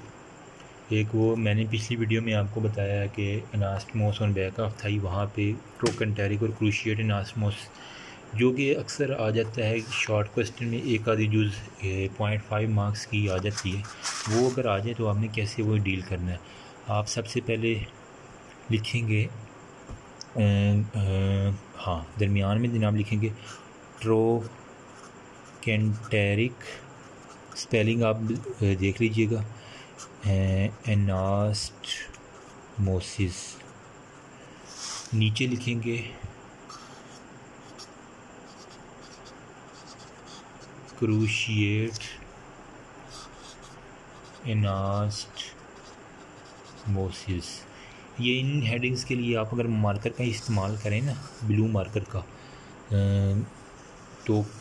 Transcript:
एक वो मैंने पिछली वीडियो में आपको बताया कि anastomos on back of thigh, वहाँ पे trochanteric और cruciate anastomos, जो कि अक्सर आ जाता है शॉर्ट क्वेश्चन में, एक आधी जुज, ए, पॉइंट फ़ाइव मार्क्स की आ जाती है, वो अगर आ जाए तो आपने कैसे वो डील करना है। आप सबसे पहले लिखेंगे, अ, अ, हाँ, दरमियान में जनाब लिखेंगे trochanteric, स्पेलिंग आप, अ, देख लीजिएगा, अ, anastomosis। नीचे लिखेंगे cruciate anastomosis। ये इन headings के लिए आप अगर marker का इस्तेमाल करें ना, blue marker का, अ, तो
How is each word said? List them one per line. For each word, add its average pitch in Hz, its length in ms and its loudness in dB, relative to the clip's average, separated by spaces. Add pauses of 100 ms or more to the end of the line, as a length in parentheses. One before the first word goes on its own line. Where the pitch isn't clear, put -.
(920)
एक 107 220 2
वो 110 200 6
मैंने 110 320 4
पिछली 113 300 -2
वीडियो 113 240 4
में 113 120 2
आपको 104 280 2
बताया 101 440 2
कि 101 380 0 (120)
anastomos 101 680 2
on 101 160 4
back 95 220 0
of 107 220 -2
thigh, 104 180 0
वहाँ 98 360 0
पे 104 180 2
trochanteric 104 880 0
और 110 220 0
cruciate 107 360 2
anastomos, 104 540 0 (840)
जो 123 180 6
कि 135 200 4
अक्सर 131 400 0
आ 107 160 2
जाता 113 360 2
है 113 160 2
शॉर्ट 107 460 0
क्वेश्चन 120 380 -2
में, 117 180 0
एक 113 260 2
आधी 110 180 4
जुज, 107 260 4 (300)
ए, 98 340 0
पॉइंट 104 240 0
फ़ाइव 107 280 0
मार्क्स 104 360 0
की 104 220 2
आ 92 100 2
जाती 101 340 0
है, 101 120 -2 (460)
वो 123 200 6
अगर 123 180 0
आ 98 120 4
जाए 113 140 -2
तो 117 120 0
आपने 107 220 2
कैसे 107 360 -2
वो 107 140 4
डील 95 240 2
करना 90 300 -2
है। 87 80 -6 (480)
आप 104 180 0
सबसे 117 360 -4
पहले 113 440 0 (840)
लिखेंगे, 110 580 2 (1000)
अ, - 120 -4
अ, 101 1120 4 (240)
हाँ, 80 440 -4
दरमियान 101 380 4
में 120 160 2
जनाब 107 220 4
लिखेंगे 107 360 2 (720)
trochanteric, 110 2500 0 (1080)
स्पेलिंग 117 460 2
आप, 110 120 4
अ, 110 460 -4
देख 98 400 2
लीजिएगा, 110 440 2 (800)
अ, 95 420 4 (220)
anastomosis। 98 2500 0 (1800)
नीचे 110 340 4
लिखेंगे 117 640 -2 (4000)
cruciate 107 960 2 (2500)
anastomosis। - 3000 -4 (760)
ये 123 140 4
इन 135 300 2
headings 123 400 0
के 131 120 -2
लिए 120 200 2
आप 110 180 0
अगर 117 140 2
marker 107 420 2
का - 140 -2
इस्तेमाल 107 540 0
करें 107 240 0
ना, 135 280 -2 (140)
blue 107 240 4
marker 104 320 0
का, 98 200 -4
अ, - 60 -6 (2000)
तो 107 180 4 (160)